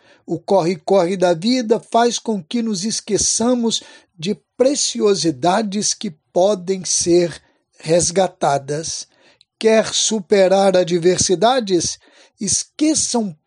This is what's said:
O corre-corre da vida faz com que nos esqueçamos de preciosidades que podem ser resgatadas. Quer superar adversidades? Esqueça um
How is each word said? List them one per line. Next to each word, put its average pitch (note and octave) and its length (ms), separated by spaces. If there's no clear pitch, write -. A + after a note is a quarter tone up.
O E3 140
corre-corre F#3 800
da F3+ 160
vida A3 480
faz A#3 360
com G#3 240
que A#3+ 200
nos G#3 240
esqueçamos A3+ 1000
de F3 220
preciosidades G3+ 1400
que - 180
podem F#3 540
ser F3 560
resgatadas. D#3+ 1300
Quer A3 340
superar G3 840
adversidades? F3+ 1200
Esqueça - 800
um G3 160